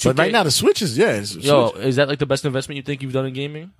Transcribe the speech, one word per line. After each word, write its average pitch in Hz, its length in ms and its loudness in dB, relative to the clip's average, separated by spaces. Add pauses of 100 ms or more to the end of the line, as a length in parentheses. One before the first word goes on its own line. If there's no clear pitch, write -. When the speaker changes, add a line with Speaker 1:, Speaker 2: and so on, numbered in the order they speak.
Speaker 1:
But 131 160 2
right 160 100 4
Speaker 2:
two - 20 -2
K - 20 -2
Speaker 1:
now 220 120 2
the 147 80 0
Switch 339 300 2
is, 127 160 -2
yeah, 190 180 2
it's 101 200 -6
Speaker 2:
Yo, 127 360 2
Speaker 1:
Switch. 95 120 -10
Speaker 2:
is 131 140 0
that, 143 100 2
like, 139 120 -6
the 143 60 2
best 135 200 2
investment 135 320 -6
you 135 60 -10
think 139 180 -8
you've 135 100 -8
done 131 140 -2
in 131 80 -8
gaming? 151 460 -10